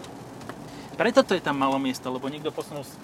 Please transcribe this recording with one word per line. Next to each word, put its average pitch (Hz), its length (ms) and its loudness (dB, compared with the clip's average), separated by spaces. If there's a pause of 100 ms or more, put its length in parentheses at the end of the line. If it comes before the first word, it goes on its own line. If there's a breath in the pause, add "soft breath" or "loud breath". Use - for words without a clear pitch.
(920 loud breath)
Preto 240 300 6
to - 120 4
je 170 80 2
tam 147 120 2
málo 135 220 4
miesta, 131 320 0
lebo 127 180 -4
niekto 151 240 -4
posunul 143 320 -6
s-, - 220 -12